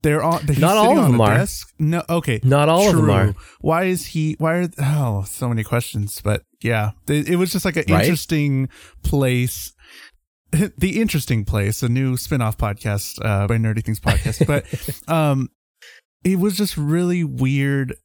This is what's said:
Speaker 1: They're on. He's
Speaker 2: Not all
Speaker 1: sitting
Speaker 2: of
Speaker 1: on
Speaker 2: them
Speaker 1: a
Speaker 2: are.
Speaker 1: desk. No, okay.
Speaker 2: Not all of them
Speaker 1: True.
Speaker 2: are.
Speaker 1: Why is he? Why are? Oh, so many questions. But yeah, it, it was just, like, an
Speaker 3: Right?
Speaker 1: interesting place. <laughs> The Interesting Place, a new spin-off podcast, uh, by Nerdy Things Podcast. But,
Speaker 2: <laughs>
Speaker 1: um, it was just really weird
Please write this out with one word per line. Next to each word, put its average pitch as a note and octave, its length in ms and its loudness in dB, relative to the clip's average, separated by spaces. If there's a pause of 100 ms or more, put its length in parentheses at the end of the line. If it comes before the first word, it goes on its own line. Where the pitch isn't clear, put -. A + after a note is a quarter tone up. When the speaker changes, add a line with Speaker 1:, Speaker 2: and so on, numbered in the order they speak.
Speaker 1:
They're D3 200 2
on. D#3+ 260 -2
He's D3 100 0
Speaker 2:
Not E3+ 180 4
all G#3+ 100 6
Speaker 1:
sitting C#4+ 120 6
Speaker 2:
of B3 60 4
Speaker 1:
on C#3 80 6
Speaker 2:
them A#2+ 80 4
Speaker 1:
a A2+ 40 6
Speaker 2:
are. G#2+ 120 4
Speaker 1:
desk. - 320 -2 (100)
No, D#3+ 320 0
okay. C#3+ 320 -2
Speaker 2:
Not C#3 260 4
all F3+ 200 4
of F3 80 4
them A2 80 4
Speaker 1:
True. G#2+ 80 4
Speaker 2:
are. G2 220 4 (260)
Speaker 1:
Why E3 240 0
is F#3 220 -2
he? D#3 320 -2
Why D#3+ 160 0
are? F3 140 -2 (120)
Oh, C3 480 0
so - 200 -6
many A#2 140 -2
questions. A2 640 -4
But G#2 180 -2 (180)
yeah, G#2+ 320 -2 (140)
it, D3 220 -2
it F3 80 0
was F3+ 160 0
just, F3 120 -4
like, E3+ 120 -2
an E3 120 -2
Speaker 3:
Right? - 160 4
Speaker 1:
interesting D3 640 0 (360)
place. B2+ 680 -2 (800)
<laughs> - 0 - (240)
The F#3+ 240 0
Interesting C3 440 0
Place, G#2+ 400 0
a B2 40 0
new B2+ 280 0
spin-off B2 420 -2
podcast, G#2 680 -4
uh, G2+ 220 0
by A2+ 120 0
Nerdy A2 260 -2
Things A2 160 -4
Podcast. - 480 0
But, C#3+ 180 0 (420)
Speaker 2:
<laughs> D#3 60 -2
Speaker 1:
um, C#3+ 340 0 (760)
it F#3 160 2
was F#3+ 160 0
just G3+ 200 -2
really E3+ 480 0
weird C3+ 720 -2 (100)